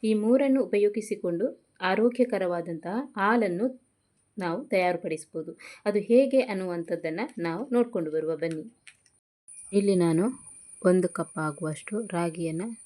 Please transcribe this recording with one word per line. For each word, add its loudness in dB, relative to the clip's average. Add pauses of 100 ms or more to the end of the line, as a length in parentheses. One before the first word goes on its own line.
ಈ 2
ಮೂರನ್ನು 4
ಉಪಯೋಗಿಸಿಕೊಂಡು -2 (140)
ಆರೋಗ್ಯಕರವಾದಂತಹ 0 (180)
ಹಾಲನ್ನು 2 (720)
ನಾವು -4
ತಯಾರುಪಡಿಸ್ಬೋದು. -2 (280)
ಅದು 2
ಹೇಗೆ 4
ಅನ್ನುವಂಥದ್ದನ್ನ -4 (180)
ನಾವು -4
ನೋಡ್ಕೊಂಡು 0
ಬರುವ -2
ಬನ್ನಿ. -4 (1080)
ಇಲ್ಲಿ 4
ನಾನು 4 (640)
ಒಂದು 4
ಕಪ್ -8
ಆಗುವಷ್ಟು -6
ರಾಗಿಯನ್ನ -4 (240)